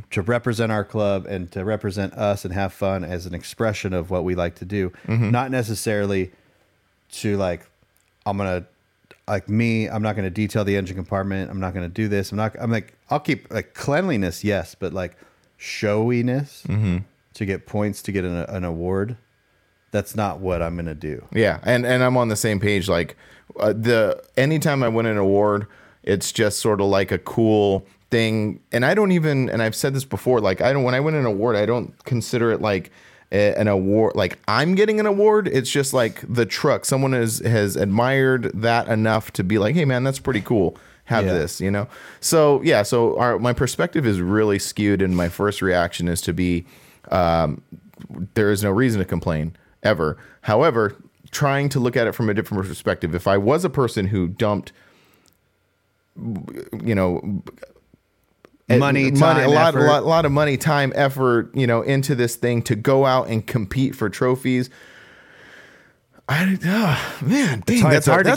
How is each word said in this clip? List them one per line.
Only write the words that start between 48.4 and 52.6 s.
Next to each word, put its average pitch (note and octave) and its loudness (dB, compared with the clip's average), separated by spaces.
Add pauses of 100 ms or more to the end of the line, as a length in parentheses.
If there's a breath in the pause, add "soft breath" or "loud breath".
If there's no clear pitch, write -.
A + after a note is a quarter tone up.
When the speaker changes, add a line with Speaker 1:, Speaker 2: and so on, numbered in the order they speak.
Speaker 2:
is G2+ 0
no G2+ 2
reason A2+ 2
to F2+ -2
complain D#2+ -4 (260 soft breath)
ever. D#2+ 0 (280 loud breath)
However, A2+ 2 (360)
trying C#3+ 0
to C3 0
look B2 0
at A2+ 2
it F#2+ -2
from A2+ 0
a G#2+ 0
different G2+ -2